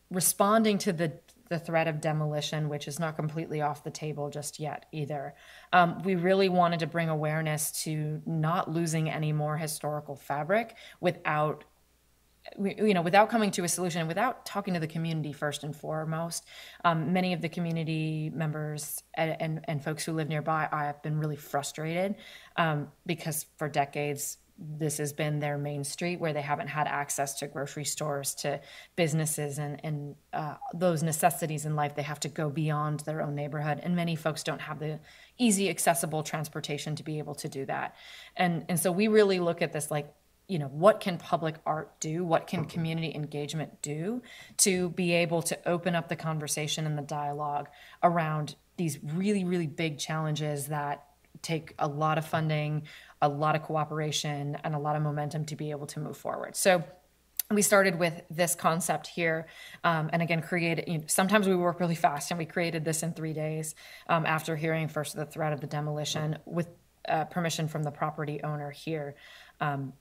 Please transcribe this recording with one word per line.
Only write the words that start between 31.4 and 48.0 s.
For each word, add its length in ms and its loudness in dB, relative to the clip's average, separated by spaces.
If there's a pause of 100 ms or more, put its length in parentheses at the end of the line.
in 80 -2
life. 180 0
They 80 -4
have 200 -6
to 60 -2
go 220 -2
beyond 520 0
their 200 -4
own 140 -2
neighborhood. 480 -2
And 120 0
many 200 0
folks 260 -2
don't 200 -4
have 180 -8
the 200 -4 (380)
easy, 320 4
accessible 540 2
transportation 720 -4
to 80 -8
be 160 -4
able 160 -6
to 120 -6
do 200 -6
that. 260 -4 (420)
And, 320 2
and 120 2
so 120 4
we 160 4
really 320 8
look 220 2
at 120 0
this 180 -4
like, 200 -4 (360)
you 100 -2
know, 120 -2
what 320 6
can 180 -2
public 440 0
art 360 -4
do? 260 -2
What 220 2
can 180 -2
community 480 -2
engagement 680 -6
do 400 -4 (340)
to 320 4
be 240 2
able 300 4
to 260 -4
open 240 2
up 160 0
the 60 -4
conversation 720 -2
and 100 -2
the 60 -4
dialogue 640 -4 (320)